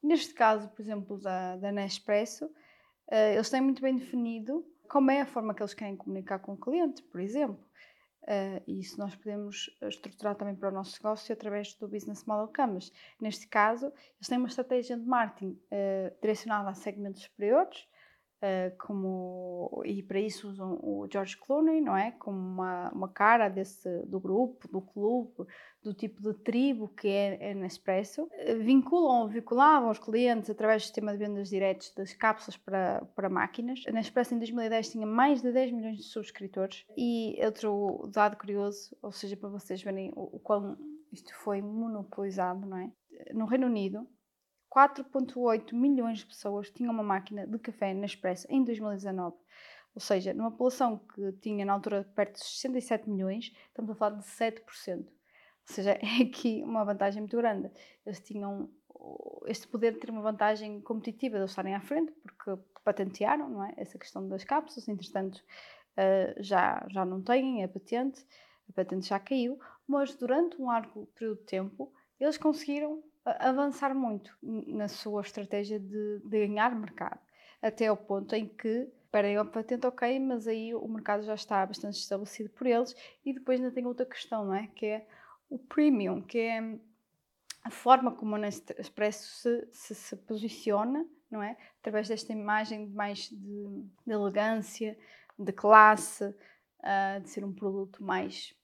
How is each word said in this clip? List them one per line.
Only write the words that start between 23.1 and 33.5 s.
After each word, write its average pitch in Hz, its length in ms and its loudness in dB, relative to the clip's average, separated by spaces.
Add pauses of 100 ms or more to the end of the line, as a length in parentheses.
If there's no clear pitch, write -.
desse, 190 420 -4 (160)
do 190 140 -4
grupo, 208 480 0
do 190 140 -6
clube, 208 680 -2 (340)
do 214 120 -8
tipo 202 280 -8
de 208 120 -2
tribo 226 560 2
que - 180 -4
é, 202 440 2
é - 20 -6
Nespresso. 196 800 -2
Eh, - 220 0
vinculam, 262 760 6
vinculavam 240 600 6
os 214 80 2
clientes 226 520 2
através 214 320 4
do 214 60 -8
sistema 208 260 -4
de 202 60 -4
vendas 202 280 -4
diretos 190 480 -2
das 190 180 -8
cápsulas 220 440 0
para, - 480 -2 (100)
para 196 140 -2
máquinas. 233 580 -2